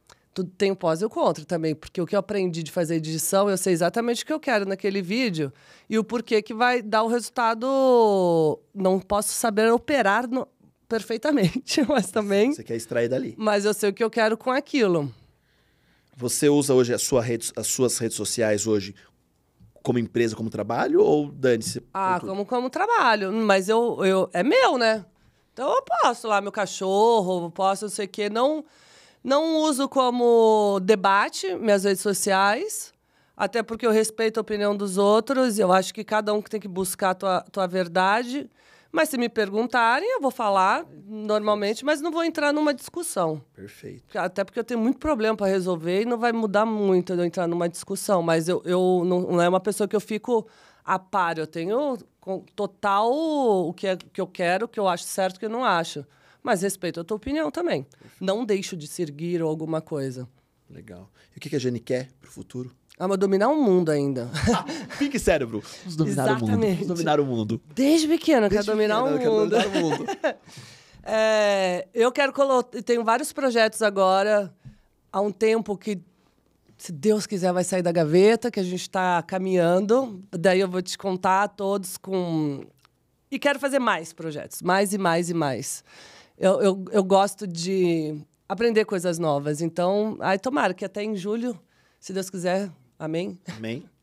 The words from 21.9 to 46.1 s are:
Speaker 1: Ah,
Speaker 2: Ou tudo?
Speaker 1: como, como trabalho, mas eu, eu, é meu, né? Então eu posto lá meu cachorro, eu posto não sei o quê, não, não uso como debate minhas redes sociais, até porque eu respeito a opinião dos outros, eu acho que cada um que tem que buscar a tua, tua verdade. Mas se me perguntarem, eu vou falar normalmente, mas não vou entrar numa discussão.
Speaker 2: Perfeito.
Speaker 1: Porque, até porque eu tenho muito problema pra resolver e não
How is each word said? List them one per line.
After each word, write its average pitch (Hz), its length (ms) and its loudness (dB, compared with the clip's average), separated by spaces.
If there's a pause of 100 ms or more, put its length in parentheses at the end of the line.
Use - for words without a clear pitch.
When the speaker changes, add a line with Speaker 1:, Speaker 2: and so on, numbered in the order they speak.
Speaker 1:
Ah, 190 220 -2
Speaker 2:
Ou 175 60 -4
tudo? - 100 -12
Speaker 1:
como, 196 160 -6
como 254 240 -4
trabalho, 269 640 0
mas 196 360 2
eu, 220 360 0
eu, 190 280 2
é 175 100 0
meu, 370 360 4
né? 220 260 0 (480)
Então 175 200 -4
eu 539 100 0
posto 403 440 0
lá 202 140 2
meu 202 120 -6
cachorro, 190 920 0
eu 170 60 -10
posto 196 320 -2
não 208 80 -8
sei 202 160 -6
o - 20 -10
quê, 208 220 -4
não, 285 340 0 (580)
não 311 360 2
uso 277 300 0
como 226 920 4
debate 208 760 2
minhas 202 280 2
redes 196 180 0
sociais, 202 920 0 (440)
até 202 260 -2
porque 226 240 -8
eu 226 40 4
respeito 220 480 0
a - 20 -2
opinião 208 360 -2
dos 196 200 -4
outros, 220 600 2
eu 185 140 4
acho 190 200 2
que 214 120 -10
cada 214 280 -2
um 214 80 0
que - 80 -12
tem 214 120 -6
que 208 80 -14
buscar 185 420 -2
a 185 40 0
tua, 190 260 -2 (120)
tua 190 140 -2
verdade. 190 840 0 (460)
Mas 165 140 2
se 254 100 -4
me 240 100 0
perguntarem, 233 800 0
eu 508 120 -2
vou 269 100 0
falar 202 560 2 (180)
normalmente, 214 800 -2
mas 294 160 0
não 320 120 -4
vou 330 100 -2
entrar 311 300 0
numa 302 200 0
discussão. 170 720 -4 (100)
Speaker 2:
Perfeito. - 520 -18
Speaker 1:
Porque, - 140 -12
até 185 260 -2
porque 208 160 -8
eu - 20 -2
tenho 233 160 -4
muito 233 220 0
problema 220 360 0
pra 202 120 0
resolver 180 540 0
e - 20 2
não 240 120 -2